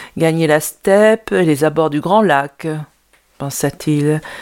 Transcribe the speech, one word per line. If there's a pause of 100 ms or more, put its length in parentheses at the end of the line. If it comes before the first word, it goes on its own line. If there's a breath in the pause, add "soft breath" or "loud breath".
(180 loud breath)
gagner
la
steppe
et
les
abords
du
Grand
Lac, » (720)
pensa-t-il. « (220 loud breath)